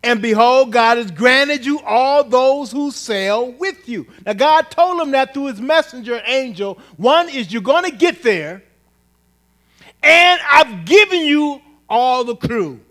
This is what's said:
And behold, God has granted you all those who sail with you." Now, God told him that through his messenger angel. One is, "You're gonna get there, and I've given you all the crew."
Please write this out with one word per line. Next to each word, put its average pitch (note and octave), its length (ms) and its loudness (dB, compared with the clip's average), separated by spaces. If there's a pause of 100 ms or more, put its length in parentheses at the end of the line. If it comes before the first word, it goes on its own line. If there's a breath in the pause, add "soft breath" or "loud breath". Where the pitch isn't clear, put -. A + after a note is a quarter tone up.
And A#3+ 180 -2
behold, A#3+ 500 2
God A#3 280 2
has G#3+ 120 -8
granted B3+ 540 0
you D4 160 -2
all C4+ 420 2
those C4 480 0
who C#4+ 200 -6
sail G#3+ 640 -4
with E4+ 360 -10
you." G#3 180 -10 (200 loud breath)
Now, G#3+ 80 -4
God D#4 360 2
told F4 300 0
him C#4+ 120 -4
that C4+ 200 0
through C#4 140 -8
his A3 160 -10
messenger B3+ 640 -2
angel. A3 520 -6 (200 loud breath)
One D4+ 320 2
is, A#3+ 200 -8
"You're A3 120 -6
gonna E4 280 0
get E4 320 -2
there, F3+ 400 -4 (1400 soft breath)
and E4+ 440 4
I've C4+ 380 2
given F#4 380 4
you D4 400 -2 (260)
all B3 340 0
the A#3+ 140 -6
crew." D#3+ 440 -4 (100)